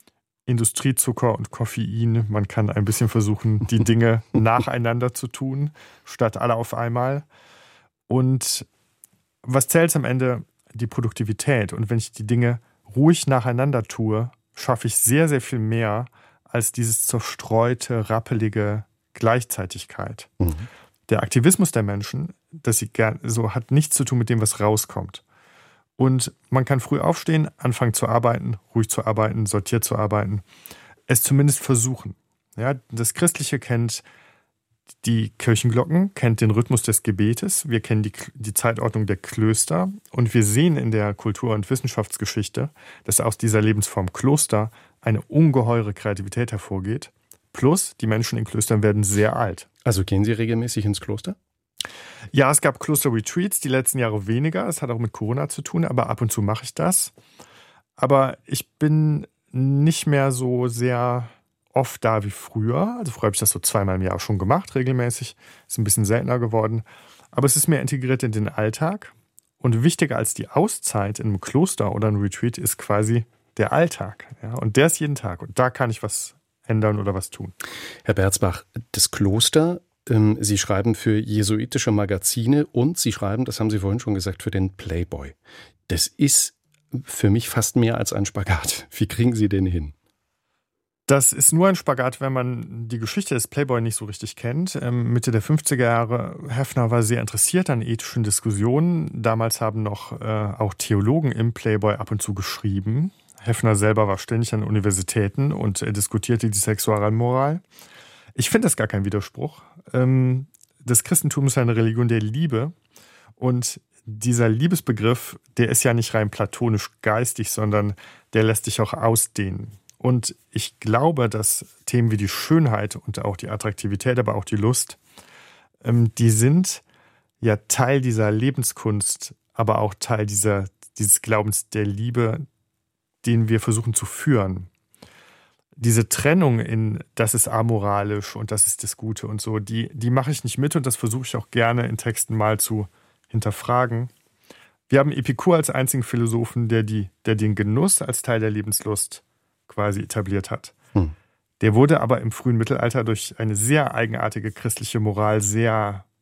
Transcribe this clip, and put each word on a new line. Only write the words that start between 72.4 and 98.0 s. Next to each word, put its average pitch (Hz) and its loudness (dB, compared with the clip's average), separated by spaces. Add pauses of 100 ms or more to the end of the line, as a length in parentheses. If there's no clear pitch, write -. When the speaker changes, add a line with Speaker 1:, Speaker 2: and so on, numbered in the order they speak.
Speaker 1:
ist - -4
quasi 107 0 (320)
der - 0
Alltag. 151 -2 (160)
Ja, 113 -8
und 113 -2
der 139 8
ist - 0
jeden 147 -2
Tag. 95 -6
Und - -4
da 127 4
kann 123 -2
ich 110 -6
was - -8 (320)
ändern 107 2
oder 98 -2
was 95 -8
tun. 101 -12 (520)
Speaker 2:
Herr 104 2
Berzbach, 95 0 (280)
das - 0
Kloster, 113 2 (280)
ähm, 107 4
Sie 104 0
schreiben 104 0
für 107 0
jesuitische 110 -2
Magazine 110 0
und 139 0
Sie - -2
schreiben, 104 -4
das 120 -6
haben 110 0
Sie 104 -2
vorhin 98 0
schon 107 -2
gesagt, 92 -4
für 107 -6
den 95 -2
Playboy. 80 -6 (540)
Das 87 0
ist - 0 (500)
für - 0
mich 113 2
fast - -2
mehr 117 4
als - -4
ein 101 -2
Spagat. - -2
Wie - -2
kriegen 120 0
Sie 107 2
den 98 2
hin? 82 -2 (1120)
Speaker 1:
Das 139 4
ist - 2
nur 170 4
ein 190 4
Spagat, 131 -2
wenn 135 -2
man 120 -6
die 113 -6
Geschichte 143 -4
des 117 -2
Playboy 131 0
nicht 113 -2
so - -12
richtig - -12
kennt. 147 -4
Ähm, 120 -2
Mitte 120 0
der 110 2
fünfziger 139 2
Jahre, 117 0 (100)
Heffner 123 0
war 120 4
sehr 117 0
interessiert 117 0
an 123 0
ethischen 117 -4